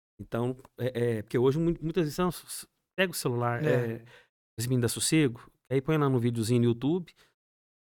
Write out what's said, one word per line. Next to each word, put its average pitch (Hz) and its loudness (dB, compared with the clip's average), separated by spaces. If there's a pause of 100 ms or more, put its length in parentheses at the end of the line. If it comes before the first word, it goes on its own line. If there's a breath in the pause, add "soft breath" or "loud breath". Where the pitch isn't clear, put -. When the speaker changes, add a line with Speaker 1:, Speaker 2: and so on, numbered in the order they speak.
(180)
Speaker 1:
Então, 120 -4 (240)
é, 120 0
é, 104 -6
porque - -6
hoje 131 4
mu-, 165 0
muitas 160 -2
vezes, 147 -4
"Não, 180 0
s-, - -12
s-, - -12 (320)
pega 180 0
o - -12
celular, 120 -2
Speaker 2:
É. 151 0
Speaker 1:
é, 117 0 (540 soft breath)
esse 117 -4
menino 127 2
dá 117 0
sossego", 127 2 (320)
aí 135 0
põe 156 0
lá 143 2
no 131 4
videozinho 117 2
no 120 4
YouTube, 139 0 (760)